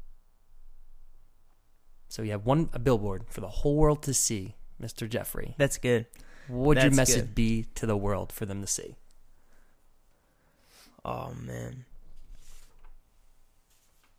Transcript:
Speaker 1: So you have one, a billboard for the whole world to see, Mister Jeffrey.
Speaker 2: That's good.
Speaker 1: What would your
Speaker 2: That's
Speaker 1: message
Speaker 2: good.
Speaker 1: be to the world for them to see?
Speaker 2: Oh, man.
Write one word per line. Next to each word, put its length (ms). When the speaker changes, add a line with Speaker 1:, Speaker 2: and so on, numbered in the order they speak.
Speaker 1:
So 140
you 100
have 120
one, 280
a 60
billboard 500
for 120
the 80
whole 280
world 260
to 120
see, 400
Mister 300
Jeffrey. 500
Speaker 2:
That's 200
good. 280
Speaker 1:
What 200
would 100
your 140
Speaker 2:
That's 60
Speaker 1:
message 260
Speaker 2:
good. 120
Speaker 1:
be 320
to 100
the 100
world 360
for 120
them 160
to 60
see? 300
Speaker 2:
Oh, 360
man. 440